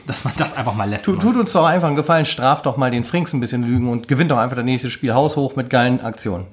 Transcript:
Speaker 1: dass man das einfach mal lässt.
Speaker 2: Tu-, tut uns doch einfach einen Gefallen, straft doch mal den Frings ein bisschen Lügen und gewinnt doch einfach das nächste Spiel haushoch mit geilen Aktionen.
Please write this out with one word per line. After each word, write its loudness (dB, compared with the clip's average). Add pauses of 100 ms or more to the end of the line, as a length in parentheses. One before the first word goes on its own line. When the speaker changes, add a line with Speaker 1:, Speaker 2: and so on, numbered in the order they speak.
Speaker 1:
dass -8
man -6
das -2
einfach -4
mal -2
lässt. -6
Speaker 2:
Tu-, 2
tut 2
uns 0
doch 4
einfach 2
einen 2
Gefallen, 2
straft 0
doch 0
mal 2
den 0
Frings -2
ein 0
bisschen -2
Lügen 0
und -4
gewinnt 2
doch 2
einfach 0
das -2
nächste -2
Spiel -2
haushoch 2
mit -4
geilen 2
Aktionen. -6